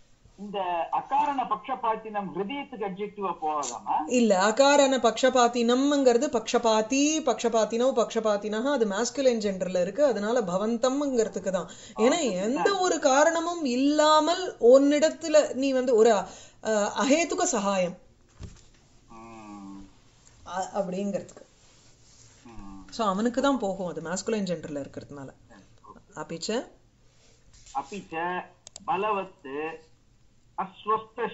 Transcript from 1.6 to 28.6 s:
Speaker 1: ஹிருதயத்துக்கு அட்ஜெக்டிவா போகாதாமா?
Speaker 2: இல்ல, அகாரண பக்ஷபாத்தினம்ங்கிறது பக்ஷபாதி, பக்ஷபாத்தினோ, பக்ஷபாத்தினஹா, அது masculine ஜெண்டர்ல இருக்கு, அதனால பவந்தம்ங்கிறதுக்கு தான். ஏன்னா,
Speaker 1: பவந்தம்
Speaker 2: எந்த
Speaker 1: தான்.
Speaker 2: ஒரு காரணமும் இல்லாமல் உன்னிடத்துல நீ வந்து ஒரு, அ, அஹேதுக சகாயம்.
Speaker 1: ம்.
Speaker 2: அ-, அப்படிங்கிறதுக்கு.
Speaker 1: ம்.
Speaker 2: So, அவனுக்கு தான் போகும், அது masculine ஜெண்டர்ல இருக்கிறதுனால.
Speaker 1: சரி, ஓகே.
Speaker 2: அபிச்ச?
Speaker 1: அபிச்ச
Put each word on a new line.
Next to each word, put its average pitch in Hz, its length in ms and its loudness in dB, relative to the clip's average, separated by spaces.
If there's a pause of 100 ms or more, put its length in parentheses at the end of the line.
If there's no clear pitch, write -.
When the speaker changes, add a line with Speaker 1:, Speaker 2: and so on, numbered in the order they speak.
Speaker 1:
ஹிருதயத்துக்கு 220 500 -6
அட்ஜெக்டிவா 196 560 -6
போகாதாமா? 123 500 -4 (160)
Speaker 2:
இல்ல, 208 420 4
அகாரண 269 480 4
பக்ஷபாத்தினம்ங்கிறது 247 1300 2
பக்ஷபாதி, 233 960 0
பக்ஷபாத்தினோ, 226 720 0
பக்ஷபாத்தினஹா, 220 800 -2
அது 240 140 2
masculine 240 520 0
ஜெண்டர்ல 185 440 -4
இருக்கு, 196 240 0
அதனால 226 360 0
பவந்தம்ங்கிறதுக்கு 220 1080 -2
தான். 180 180 -4 (280)
ஏன்னா, - 40 -8
Speaker 1:
பவந்தம் 269 320 2
Speaker 2:
எந்த 214 300 -2
Speaker 1:
தான். 403 180 2
Speaker 2:
ஒரு 349 200 2
காரணமும் 330 680 2
இல்லாமல் 302 920 2
உன்னிடத்துல 285 960 6
நீ 262 180 -2
வந்து 254 240 2
ஒரு, 226 180 6
அ, 185 140 -2 (360)
அஹேதுக 277 800 0
சகாயம். 196 540 -2 (1120)
Speaker 1:
ம். 107 720 -18 (680)
Speaker 2:
அ-, 185 260 -8
அப்படிங்கிறதுக்கு. 185 680 -6 (1040)
Speaker 1:
ம். - 460 -18
Speaker 2:
So, 220 160 -2
அவனுக்கு 220 340 0
தான் 277 180 2
போகும், 185 280 -4
அது 160 140 -8
masculine 190 440 -4
ஜெண்டர்ல 151 400 -6
இருக்கிறதுனால. 139 440 -14 (180)
Speaker 1:
சரி, - 140 -20 (220)
ஓகே. - 320 -20
Speaker 2:
அபிச்ச? 175 520 -6 (1080)
Speaker 1:
அபிச்ச 175 680 -8 (440)